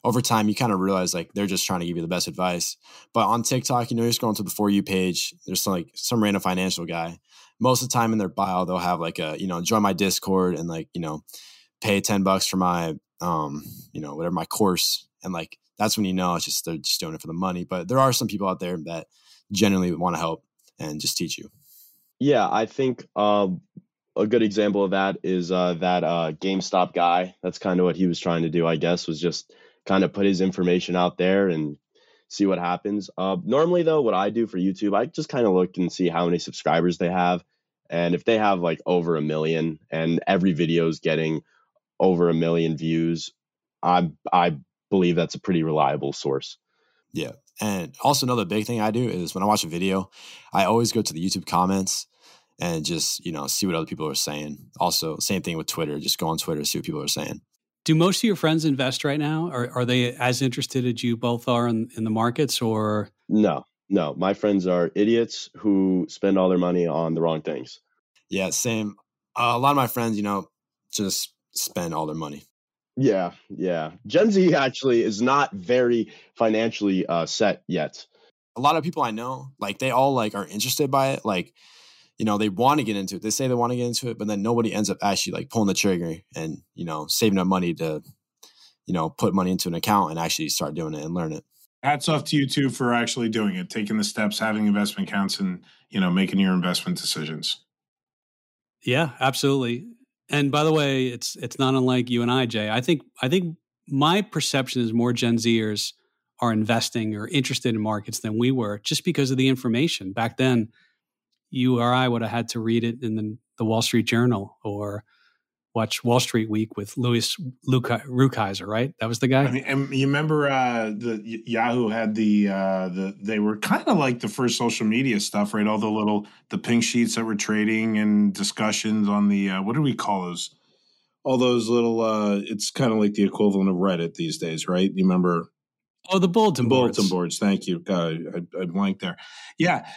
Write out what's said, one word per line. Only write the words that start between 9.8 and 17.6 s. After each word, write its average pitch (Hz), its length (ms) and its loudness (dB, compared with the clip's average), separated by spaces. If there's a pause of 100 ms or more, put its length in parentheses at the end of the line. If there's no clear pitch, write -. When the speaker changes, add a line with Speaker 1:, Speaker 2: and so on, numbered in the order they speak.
Speaker 1:
my 101 120 4
Discord," 92 640 0
and, 85 120 -8
like, 82 240 -8
you 85 80 -6
know, 82 240 -8 (560)
"Pay 104 180 2
ten 98 240 0
bucks 95 240 2
for 95 100 -2
my, 87 380 0 (240)
um, 76 440 -4 (280)
you - 80 -12
know, 73 160 -10
whatever, 85 180 -4
my 82 120 -4
course." - 600 0 (140)
And, 92 120 -8
like, 82 260 -10 (180)
that's 104 200 0
when 107 80 2
you 92 80 0
know 92 200 2
it's 82 120 -4
just, - 200 -6
they're 85 120 -4
just - 220 -4
doing 80 140 -8
it 78 80 -12
for 76 60 -16
the 82 60 -10
money. 90 300 -4